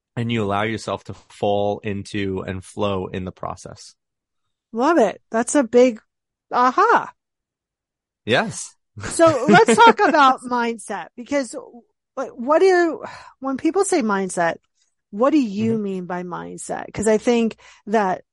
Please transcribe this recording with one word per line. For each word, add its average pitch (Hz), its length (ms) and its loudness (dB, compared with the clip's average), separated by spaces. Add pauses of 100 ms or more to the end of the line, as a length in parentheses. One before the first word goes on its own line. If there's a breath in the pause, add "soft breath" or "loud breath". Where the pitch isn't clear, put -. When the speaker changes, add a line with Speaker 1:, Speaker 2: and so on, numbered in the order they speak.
(160)
Speaker 1:
and 117 160 -4
you 113 120 -2
allow 101 180 -2
yourself 107 440 -6
to 101 100 -14
fall 101 640 -4
into 98 640 -6
and 92 220 -10
flow 98 440 -4
in 92 180 -8
the 92 60 -10
process. - 640 -14 (760)
Speaker 2:
Love 285 280 2
it. - 320 0
That's 233 240 -2
a 285 80 4
big 240 360 2 (520)
aha. 330 600 2 (1120)
Speaker 1:
Yes. 156 500 -2 (260)
Speaker 2:
So 311 480 2
let's 359 260 6
talk - 240 8
Speaker 1:
<laughs> 415 80 2
Speaker 2:
about 269 340 4
mindset, 233 720 -6
because, 254 400 -6 (600)
like, 262 140 -8
what 285 300 0
do, 349 440 2 (360 loud breath)
when 269 180 -6
people 339 280 0
say 330 180 0
mindset, 190 540 -2 (540)
what 233 200 0
do 311 80 4
you 220 340 -2
Speaker 1:
Mm-hmm. 220 100 -4
Speaker 2:
mean 185 220 -6
by 180 160 -8
mindset? 175 720 -10
'Cause 202 140 -4
I 220 100 4
think 233 380 0 (320 loud breath)
that, 202 460 -2